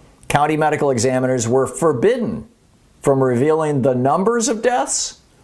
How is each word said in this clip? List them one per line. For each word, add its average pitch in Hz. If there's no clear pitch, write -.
county 151
medical 151
examiners 127
were 127
forbidden 165
from 135
revealing 147
the 127
numbers 190
of 220
deaths 254